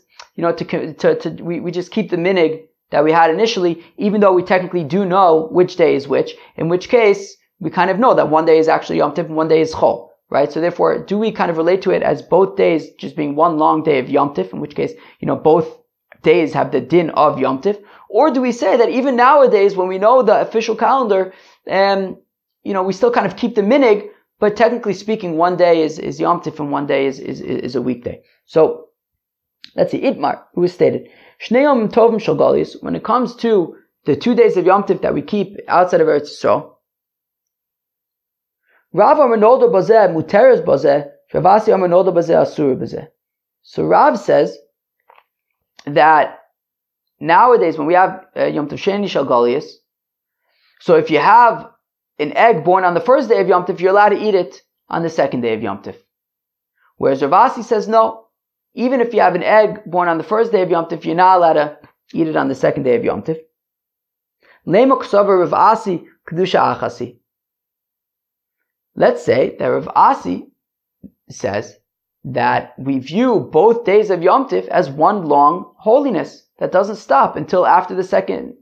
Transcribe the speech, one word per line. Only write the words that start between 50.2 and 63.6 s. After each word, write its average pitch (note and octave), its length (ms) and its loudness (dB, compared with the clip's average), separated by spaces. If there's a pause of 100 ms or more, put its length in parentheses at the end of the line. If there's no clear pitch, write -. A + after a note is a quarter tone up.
so E3+ 160 2
if D3+ 120 2
you D3 120 0
have G#3 500 4 (480)
an D3 180 -6
egg F#3+ 280 2
born F#3 180 2
on F3 120 0
the E3+ 60 -2
first B3+ 280 0
day G#3 120 2
of F3+ 60 -2
Yom F3 180 2
Tif, F3 140 -6
you're F#3 140 0
allowed G#3 160 4
to G3+ 120 0
eat G#3 140 0
it F3+ 260 -4 (280)
on E3 160 -4
the E3 40 -4
second C#3+ 340 -4
day A2+ 120 -2
of A2 80 -6
Yom A2+ 220 -8
Tif. G2 100 -14 (1040)
Whereas C#3 260 -2
Rav C#3 100 -2
Asi A#3 300 2
says G#3 240 -2
no, A3 380 0 (500)
even B3 260 -2
if A#3 120 -2
you G#3 80 0
have F3 140 2
an F3 80 -4
egg G3+ 440 2
born F3 220 -2
on E3 100 0
the D#3 60 -8
first A3 280 -2
day F#3+ 100 2
of E3+ 80 -2
Yom E3 160 0
Tif, E3 180 -10
you're E3 100 -4
not F#3 240 4
allowed E3 160 4
to D3 240 -2 (340)
eat D#3+ 160 -2
it D#3 80 -4
on C#3 120 -2
the C3+ 60 -4
second D3 300 -2
day G#2 120 2
of A2 80 -4
Yom G2+ 180 -4
Tif. D#3+ 160 -8 (1300)